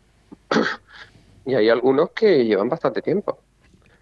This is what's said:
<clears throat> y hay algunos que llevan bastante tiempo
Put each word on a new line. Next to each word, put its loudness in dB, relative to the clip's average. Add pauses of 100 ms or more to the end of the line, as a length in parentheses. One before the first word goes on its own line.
(500)
<clears throat> -8
y -4
hay 2
algunos 2
que 2
llevan 0
bastante -4
tiempo -6 (640)